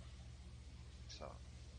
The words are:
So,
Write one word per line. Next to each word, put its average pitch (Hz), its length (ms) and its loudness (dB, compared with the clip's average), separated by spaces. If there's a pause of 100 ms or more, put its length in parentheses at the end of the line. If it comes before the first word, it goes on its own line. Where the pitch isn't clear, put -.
(1080)
So, - 220 4 (480)